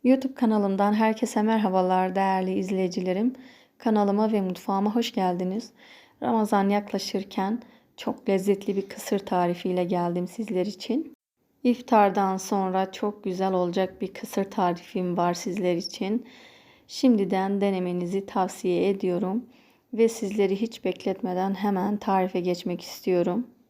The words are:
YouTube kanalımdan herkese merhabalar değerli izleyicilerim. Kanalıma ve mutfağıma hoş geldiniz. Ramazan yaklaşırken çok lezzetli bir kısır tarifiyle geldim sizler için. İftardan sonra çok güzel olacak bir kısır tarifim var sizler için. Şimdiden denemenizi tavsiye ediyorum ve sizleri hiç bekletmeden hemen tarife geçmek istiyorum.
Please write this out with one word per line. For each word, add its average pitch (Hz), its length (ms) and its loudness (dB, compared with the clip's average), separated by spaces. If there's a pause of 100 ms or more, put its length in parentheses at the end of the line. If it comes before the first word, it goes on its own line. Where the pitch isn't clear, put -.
YouTube 262 300 4
kanalımdan 202 600 2
herkese 220 480 2
merhabalar 185 760 2
değerli 190 380 2
izleyicilerim. 190 800 0 (440)
Kanalıma 214 540 2
ve 214 100 2
mutfağıma 196 540 -2
hoş 233 180 -2
geldiniz. 185 580 -2 (520)
Ramazan 214 460 2
yaklaşırken 202 920 -2 (360)
çok - 320 -6
lezzetli 196 460 0
bir 196 140 -4
kısır - 300 -4
tarifiyle 180 640 0
geldim 175 440 -2
sizler 190 380 -4
için. 233 480 -4 (500)
İftardan 202 760 4
sonra 190 540 0
çok 208 320 -6
güzel 190 300 -2
olacak 185 480 0
bir 190 120 -6
kısır - 300 -4
tarifim 180 760 -2
var 175 160 2
sizler 175 420 -2
için. 196 500 -4 (640)
Şimdiden 196 720 2
denemenizi 185 640 0
tavsiye 185 640 0
ediyorum 190 560 -2 (480)
ve 226 160 4
sizleri 196 520 0
hiç - 240 -6
bekletmeden 185 680 -2
hemen 202 440 0
tarife 185 420 0
geçmek 175 420 -2
istiyorum. 175 680 0 (220)